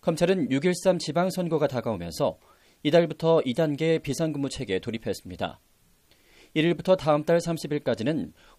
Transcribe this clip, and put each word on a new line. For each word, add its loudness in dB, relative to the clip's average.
검찰은 0
육일삼 2
지방선거가 -2
다가오면서 -2
이달부터 4
이 -2
단계 0
비상근무 -4
체계에 -4
돌입했습니다. -8
일일부터 2
다음 0
달 4
삼십 -4
일까지는 -2